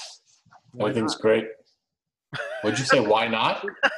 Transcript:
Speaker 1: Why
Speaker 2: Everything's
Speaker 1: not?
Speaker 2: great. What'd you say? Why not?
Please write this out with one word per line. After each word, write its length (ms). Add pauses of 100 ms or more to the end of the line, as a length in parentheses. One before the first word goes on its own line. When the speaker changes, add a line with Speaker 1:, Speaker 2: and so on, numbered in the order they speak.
(720)
Speaker 1:
Why 160
Speaker 2:
Everything's 240
Speaker 1:
not? 80
Speaker 2:
great. 260 (1120)
What'd 160
you 80
say? 140
Why 280
not? 380 (320)